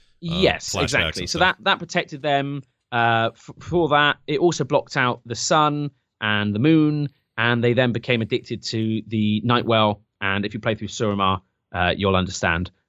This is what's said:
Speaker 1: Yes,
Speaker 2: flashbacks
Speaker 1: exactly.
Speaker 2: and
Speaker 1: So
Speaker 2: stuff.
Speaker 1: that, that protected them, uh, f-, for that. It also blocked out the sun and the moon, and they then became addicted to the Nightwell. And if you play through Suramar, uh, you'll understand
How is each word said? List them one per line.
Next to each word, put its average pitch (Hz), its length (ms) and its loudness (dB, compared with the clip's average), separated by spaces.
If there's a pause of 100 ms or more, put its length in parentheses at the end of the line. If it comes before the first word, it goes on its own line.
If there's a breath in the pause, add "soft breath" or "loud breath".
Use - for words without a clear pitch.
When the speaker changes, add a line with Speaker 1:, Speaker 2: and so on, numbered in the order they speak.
(380)
Speaker 1:
Yes, 107 360 0
Speaker 2:
flashbacks 92 80 -2
Speaker 1:
exactly. 113 400 -2
Speaker 2:
and 90 80 -8
Speaker 1:
So - 80 -4
Speaker 2:
stuff. 180 200 2
Speaker 1:
that, - 60 -20
that 196 140 0
protected 160 440 -6
them, 139 400 -2 (280)
uh, 117 420 2
f-, - 180 -20 (100)
for 165 300 0
that. 147 260 4 (100)
It 147 140 -2
also 160 240 2
blocked 139 320 -2
out 123 300 0
the 117 100 -8
sun 147 540 0 (300)
and 104 340 0
the 104 60 -2
moon, 151 480 2 (300)
and 120 260 2
they 120 80 4
then 123 200 2
became 117 300 -2
addicted 113 420 -6
to 110 440 -2
the 107 360 0
Nightwell. 110 580 2 (180)
And 101 240 -2
if 101 100 -8
you 110 60 -10
play 113 140 -2
through 107 140 -8
Suramar, 98 520 0 (320)
uh, 90 240 0
you'll 95 200 0
understand 90 540 -2 (180)